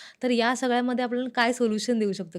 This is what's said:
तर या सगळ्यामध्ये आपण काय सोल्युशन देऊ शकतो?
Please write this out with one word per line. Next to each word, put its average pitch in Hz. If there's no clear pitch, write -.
तर 254
या 233
सगळ्यामध्ये 247
आपण 247
काय 247
सोल्युशन 226
देऊ 208
शकतो? 180